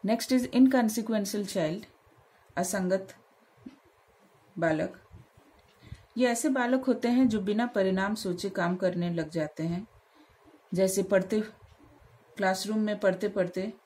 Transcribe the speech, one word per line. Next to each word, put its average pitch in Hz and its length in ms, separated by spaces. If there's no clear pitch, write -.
Next 226 260
is 247 220
inconsequential 220 920
child, 180 400
असंगत 185 580
बालक। 160 420
ये 247 100
ऐसे 240 220
बालक 262 360
होते 240 220
हैं 247 200
जो 214 140
बिना 208 240
परिणाम 196 500
सोचे 190 340
काम 180 260
करने 175 380
लग 156 160
जाते 160 340
हैं। 175 240
जैसे 190 300
पढ़ते, 196 380
classroom 196 420
में 208 200
पढ़ते-पढ़ते 190 760